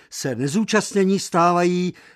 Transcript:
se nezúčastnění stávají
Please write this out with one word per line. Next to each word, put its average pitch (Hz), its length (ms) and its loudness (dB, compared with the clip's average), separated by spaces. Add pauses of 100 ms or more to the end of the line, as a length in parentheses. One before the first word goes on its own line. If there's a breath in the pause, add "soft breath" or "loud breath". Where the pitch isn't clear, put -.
se 131 260 -6
nezúčastnění 196 840 0
stávají 175 760 0 (220 loud breath)